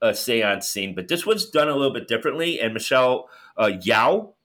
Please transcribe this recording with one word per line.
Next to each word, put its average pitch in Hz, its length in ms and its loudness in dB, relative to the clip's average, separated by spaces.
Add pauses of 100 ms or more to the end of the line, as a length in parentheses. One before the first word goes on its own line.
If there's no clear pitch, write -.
a 110 120 4
seance 107 560 0
scene, 98 260 -6
but 90 140 -8
this 175 160 -4
one's 208 240 -2
done 151 180 2
a 143 80 0
little 139 180 0
bit 117 140 -8
differently. 156 540 -2
And 110 120 -2
Michelle, 127 540 2 (300)
uh, 107 140 2 (100)
Yao, 120 640 2